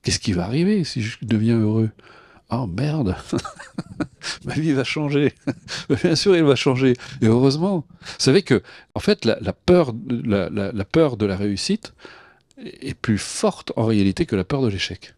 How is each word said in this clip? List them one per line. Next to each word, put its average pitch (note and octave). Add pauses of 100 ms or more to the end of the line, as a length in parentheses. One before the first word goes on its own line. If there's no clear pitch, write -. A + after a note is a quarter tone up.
Qu'est-ce -
qui G#2
va F2
arriver E3+
si -
je A2
deviens A2+
heureux ? A2 (600)
Oh A#2+
merde, B2 (640)
<laughs> -
ma -
vie D#3
va C3+
changer. C#3+ (320)
<laughs> -
Bien E3+
sûr, F#3+
elle E3
va C#3
changer. C3 (280)
Et A#2+
heureusement. C#3 (160)
Vous - (120)
savez D3+
que, A2 (320)
en -
fait, G3+
la, A2+
la G2
peur, E3 (140)
la, G#2
la, G2
la G2
peur D3
de G#2
la G2
réussite G2+ (640)
est -
plus G#2+
forte -
en A2+
réalité G#2
que A2
la F#2
peur C3+
de A#2+
l'échec. -